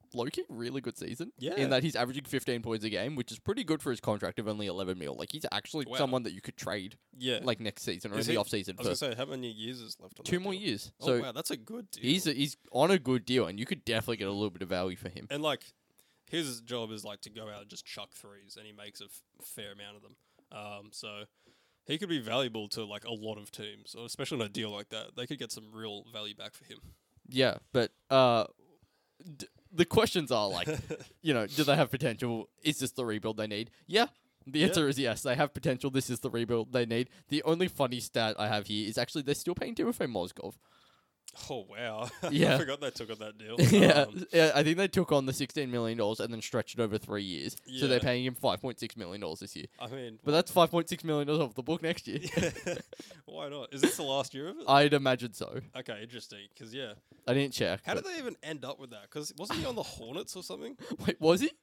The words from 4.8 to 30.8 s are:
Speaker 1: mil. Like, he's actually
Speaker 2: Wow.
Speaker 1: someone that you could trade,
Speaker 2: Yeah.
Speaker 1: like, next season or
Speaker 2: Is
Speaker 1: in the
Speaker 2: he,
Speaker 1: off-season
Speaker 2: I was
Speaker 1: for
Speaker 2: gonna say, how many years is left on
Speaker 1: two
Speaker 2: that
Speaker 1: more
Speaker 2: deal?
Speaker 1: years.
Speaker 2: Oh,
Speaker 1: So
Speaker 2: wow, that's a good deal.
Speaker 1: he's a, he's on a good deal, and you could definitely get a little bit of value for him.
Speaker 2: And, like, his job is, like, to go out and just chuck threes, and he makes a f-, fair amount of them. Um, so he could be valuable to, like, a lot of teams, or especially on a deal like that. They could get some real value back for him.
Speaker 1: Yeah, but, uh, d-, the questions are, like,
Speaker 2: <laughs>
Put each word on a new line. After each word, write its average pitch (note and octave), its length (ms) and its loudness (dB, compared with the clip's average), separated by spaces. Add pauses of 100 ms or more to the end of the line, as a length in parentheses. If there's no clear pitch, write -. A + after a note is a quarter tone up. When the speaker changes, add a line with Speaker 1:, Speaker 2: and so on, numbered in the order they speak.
Speaker 1:
mil. C#2+ 160 -6
Like, C#2+ 180 -6
he's D#3 200 -6
actually B2 340 -4
Speaker 2:
Wow. A#2+ 120 -6
Speaker 1:
someone C3 260 2
that G#2+ 80 -6
you F#2 80 -12
could - 160 -12
trade, G2 400 -6 (200)
Speaker 2:
Yeah. B2+ 260 -2
Speaker 1:
like, A#2+ 180 0
next G#2+ 220 -6
season G2+ 300 -6
or G#2 60 -2
Speaker 2:
Is A2+ 80 0
Speaker 1:
in - 20 -2
the - 60 2
Speaker 2:
he, - 40 4
Speaker 1:
off-season G2 400 -2
Speaker 2:
I A#2 40 -8
was F#2+ 160 0
Speaker 1:
for D3+ 80 -2
Speaker 2:
gonna A#2+ 80 -2
say, G#2+ 40 -10
how C3 100 -4
many B2+ 220 -6
years A2+ 300 -10
is A2 200 -14
left - 180 -20
on - 60 -12
Speaker 1:
two - 140 2
Speaker 2:
that F3+ 40 -6
Speaker 1:
more G3 100 -2
Speaker 2:
deal? F#3+ 100 -6
Speaker 1:
years. B2+ 380 -2
Speaker 2:
Oh, - 60 -4
Speaker 1:
So B2 160 6
Speaker 2:
wow, C3 100 -4
that's C#3 180 -6
a - 60 -4
good G#3 340 -12
deal. - 120 -14
Speaker 1:
he's D#3+ 240 4
a, D3+ 60 2
he's C#3 240 0 (160)
on D3 180 6
a F#3+ 80 8
good B2+ 260 2
deal, B2+ 220 4
and F#2+ 120 -4
you A#2 80 -2
could - 180 -4
definitely A2+ 340 0
get G2 100 -2
a G2 40 0
little G2+ 180 0
bit F2 120 -10
of F#2 60 -8
value F#2 280 0
for - 120 -10
him. - 220 -12
Speaker 2:
And, C#3+ 120 -4
like, D3 220 0 (640)
his C#3+ 320 -4
job A#2 300 -6
is, G#2+ 140 -10
like, G#2 180 -12
to - 80 -14
go A2 180 -12
out G#2 140 -12
and G#2 80 -20
just - 160 -16
chuck - 260 -14
threes, G2+ 440 -20
and G#2+ 100 -18
he G#2 60 -18
makes G#2 280 -18
a G#2 40 -14
f-, - 180 -20 (200)
fair G2+ 300 -12
amount G2+ 240 -16
of G#2 60 -20
them. G#2 140 -20 (360)
Um, G#2 400 -12
so G#2 320 -10 (600)
he D#3 120 -2
could F#3+ 100 -6
be E3 100 2
valuable A2+ 520 -2
to, A2+ 140 -6
like, G#2 200 -10
a A#2 80 -8
lot G#2+ 260 -6
of G#2 140 -18
teams, G#2 420 -12
or A#2 120 -12
especially C3 340 -4
on A2 60 0
a - 20 -4
deal G#2+ 220 -4
like G#2 180 -8
that. A2 280 -10
They B2 100 -8
could C#3+ 120 -8
get A#2+ 140 -8
some G#2+ 200 -14
real G#2+ 400 -8
value G#2+ 220 -8
back G#2 200 -14
for - 100 -20
him. A2+ 140 -18 (500)
Speaker 1:
Yeah, B2+ 300 6 (140)
but, A#2 200 2 (180)
uh, B2 360 8 (880)
d-, - 100 -12 (260)
the E3+ 120 6
questions F#3+ 480 4
are, G#2+ 160 2
like, F2+ 200 -2
Speaker 2:
<laughs> - 540 -8